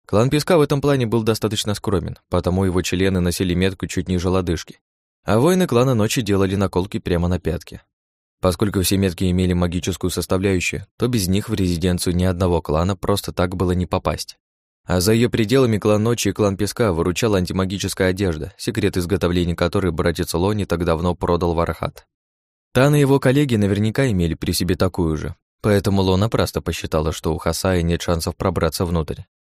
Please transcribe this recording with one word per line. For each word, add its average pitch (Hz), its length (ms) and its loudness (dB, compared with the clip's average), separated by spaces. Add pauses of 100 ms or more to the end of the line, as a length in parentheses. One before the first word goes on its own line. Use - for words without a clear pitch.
Клан 113 220 2
Песка 143 300 2
в - 20 6
этом 143 220 0
плане 139 240 2
был 110 160 0
достаточно 107 500 -2
скромен, 85 460 -4 (100)
потому 90 360 0
его 90 180 2
члены 92 380 0
носили 87 340 0
метку 95 320 -2
чуть 87 220 -6
ниже 90 200 0
лодыжки, 90 500 -2 (460)
а 104 140 2
воины 180 280 2
клана 127 280 2
Ночи 110 260 0
делали 98 340 0
наколки 98 440 -2
прямо 87 300 0
на 90 100 0
пятке. - 440 -6 (600)
Поскольку 95 400 0
все 98 160 2
метки 95 320 0
имели 90 240 2
магическую 87 560 -2
составляющую, 95 760 -2 (120)
то 120 100 0
без 117 200 0
них 95 200 0
в 110 60 -4
резиденцию 90 600 0
ни 90 100 2
одного 90 360 2
клана 85 360 0
просто - 360 -2
так 90 240 -2
было 90 160 0
не 90 140 0
попасть. - 500 -4 (480)
А 90 160 0
за 104 140 2
её 117 160 2
пределами 113 480 2
клан 107 240 2
Ночи 113 260 -2
и 95 40 0
клан 98 260 0
Песка 104 340 0
выручала 90 460 0
антимагическая 92 720 -2
одежда, 90 480 -2
секрет 101 400 -2
изготовления 87 580 0
которой 90 360 0
братец 85 420 -2
Ло 92 180 0
не 104 140 -4
так 87 180 -2
давно 82 300 0
продал 87 400 0
в 82 60 0
Архат. 82 460 -6 (640)
Тан 143 220 4
и 147 60 4
его 139 180 4
коллеги 135 380 2
наверняка 104 520 2
имели 87 260 2
при - 180 -2
себе 90 240 0
такую 85 400 0
же, 76 180 -8 (260)
поэтому 98 420 2
Ло 92 140 4
напрасно 95 460 0
посчитала, 80 500 -2
что 80 220 -4
у 78 40 -4
Хасаи 87 440 0
нет 85 180 0
шансов 87 360 -4
пробраться 85 480 -2
внутрь. 85 380 -4 (320)